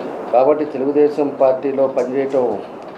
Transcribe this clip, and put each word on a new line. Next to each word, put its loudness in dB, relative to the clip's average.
కాబట్టి 4
తెలుగుదేశం 0
పార్టీలో 2
పనిచేయటం 0